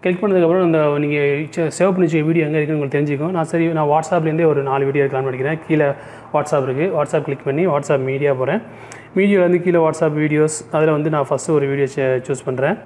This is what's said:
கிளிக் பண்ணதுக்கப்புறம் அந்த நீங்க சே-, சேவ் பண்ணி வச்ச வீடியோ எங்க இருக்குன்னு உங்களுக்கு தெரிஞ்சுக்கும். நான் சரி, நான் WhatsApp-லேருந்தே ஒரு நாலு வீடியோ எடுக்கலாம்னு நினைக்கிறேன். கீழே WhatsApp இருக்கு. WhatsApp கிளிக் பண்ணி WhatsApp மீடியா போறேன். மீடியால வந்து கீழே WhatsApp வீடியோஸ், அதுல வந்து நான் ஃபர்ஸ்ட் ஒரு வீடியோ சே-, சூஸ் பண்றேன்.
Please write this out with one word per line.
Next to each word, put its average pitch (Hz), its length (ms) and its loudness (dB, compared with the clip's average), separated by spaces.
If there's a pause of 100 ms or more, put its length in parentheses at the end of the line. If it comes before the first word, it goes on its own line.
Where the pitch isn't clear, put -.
கிளிக் 180 180 0
பண்ணதுக்கப்புறம் 185 460 2
அந்த 160 140 2 (220)
நீங்க 147 140 -2 (380)
சே-, 170 100 -2 (120)
சேவ் 185 160 4
பண்ணி 180 140 2
வச்ச 156 200 2
வீடியோ 165 200 2
எங்க 156 100 -2
இருக்குன்னு 151 220 0
உங்களுக்கு 143 180 -2
தெரிஞ்சுக்கும். 147 400 -2
நான் 160 140 -2
சரி, 165 140 0 (140)
நான் 151 140 0
WhatsApp-லேருந்தே 160 580 0
ஒரு 143 180 0
நாலு 139 200 0
வீடியோ 139 140 2
எடுக்கலாம்னு 135 280 -2
நினைக்கிறேன். 135 340 -4
கீழே 151 220 2 (480)
WhatsApp 147 340 0
இருக்கு. 139 180 -2 (100)
WhatsApp 147 300 -2
கிளிக் 135 220 -6
பண்ணி 151 240 0
WhatsApp 143 280 0 (100)
மீடியா 139 300 0
போறேன். 151 200 -2 (560)
மீடியால 196 300 4
வந்து 175 180 2
கீழே 175 220 4
WhatsApp 156 360 0
வீடியோஸ், 151 340 2 (200)
அதுல 156 200 2
வந்து 151 200 -2
நான் 139 140 -2
ஃபர்ஸ்ட் 147 260 -2
ஒரு 139 160 0
வீடியோ 139 240 0
சே-, 135 120 0 (200)
சூஸ் 135 180 -6
பண்றேன். 139 380 -2